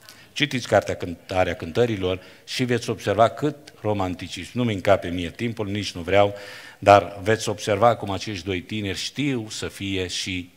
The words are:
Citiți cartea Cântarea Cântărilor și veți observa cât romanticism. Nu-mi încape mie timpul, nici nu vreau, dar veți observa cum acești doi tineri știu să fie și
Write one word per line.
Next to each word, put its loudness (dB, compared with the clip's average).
Citiți -2
cartea 2
Cântarea -2
Cântărilor -2
și -4
veți 0
observa 4
cât -4
romanticism. -4
Nu-mi 0
încape 2
mie -4
timpul, -6
nici -4
nu -10
vreau, 4
dar 8
veți 0
observa 4
cum -8
acești -6
doi -2
tineri -6
știu -4
să -8
fie -4
și -6